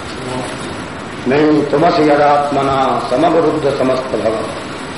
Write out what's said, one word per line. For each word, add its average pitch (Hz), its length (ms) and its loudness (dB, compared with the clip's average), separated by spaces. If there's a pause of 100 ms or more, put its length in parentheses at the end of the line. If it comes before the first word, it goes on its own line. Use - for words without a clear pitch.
(1300)
नहीं, 147 380 4
तमस 165 340 2
यदात्मना 143 1120 2
समवरुद्ध 151 680 2
समस्त - 240 0
भव, 110 320 -2 (640)